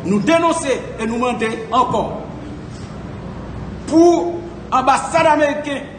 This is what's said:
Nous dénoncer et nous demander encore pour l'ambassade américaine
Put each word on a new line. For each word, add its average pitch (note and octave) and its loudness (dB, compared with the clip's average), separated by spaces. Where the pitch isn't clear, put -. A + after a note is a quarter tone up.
Nous G#3 2
dénoncer D4+ 2
et A3+ -4
nous A3+ -2
demander A3+ -2
encore A3 0
pour E4+ 6
l'ambassade C4+ 2
américaine D4 2